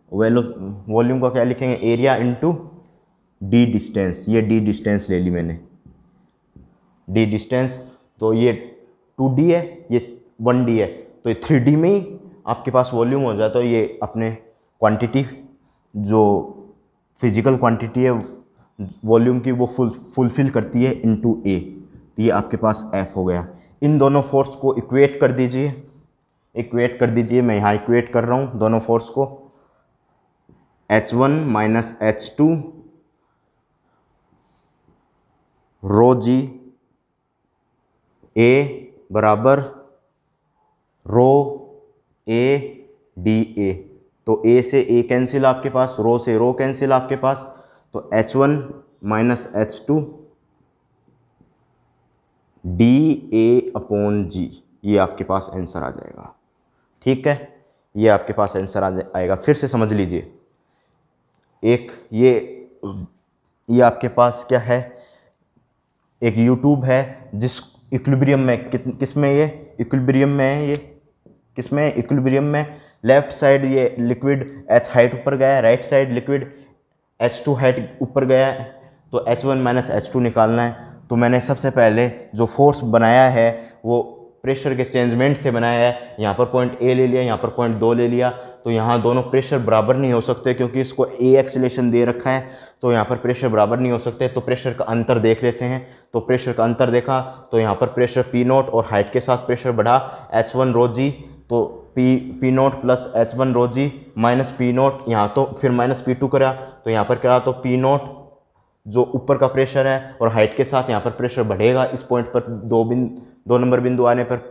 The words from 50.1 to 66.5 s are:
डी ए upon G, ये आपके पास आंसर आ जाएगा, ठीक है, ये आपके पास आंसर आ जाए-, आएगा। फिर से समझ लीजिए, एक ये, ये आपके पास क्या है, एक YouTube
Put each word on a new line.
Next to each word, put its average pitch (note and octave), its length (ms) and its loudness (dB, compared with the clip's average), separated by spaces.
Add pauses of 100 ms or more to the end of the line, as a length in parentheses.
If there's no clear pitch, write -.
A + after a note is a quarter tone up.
डी B2 720 2
ए A#2+ 440 4
upon G#2 380 -2 (120)
G, F2 180 -6 (380)
ये G2+ 140 2
आपके F#2 260 0
पास F#2+ 300 -4
आंसर F2 300 -10
आ B1+ 60 -6
जाएगा, - 440 -18 (720)
ठीक C3 220 0
है, C#3+ 80 0 (600)
ये G#2+ 140 4
आपके G2+ 240 2
पास G2+ 220 -2
आंसर G2 280 -4
आ F#2+ 60 0
जाए-, F#2 160 -6 (100)
आएगा। F#2 220 -2
फिर D3 180 2
से C#3+ 120 -4
समझ A2+ 260 0
लीजिए, F2+ 380 -4 (1300)
एक A#2+ 280 0 (220)
ये, B2 180 6 (1400)
ये A#2+ 120 4
आपके A#2+ 280 4
पास A#2+ 400 0
क्या B2+ 120 2
है, B2 180 0 (1400)
एक A2+ 180 0
YouTube B2+ 460 2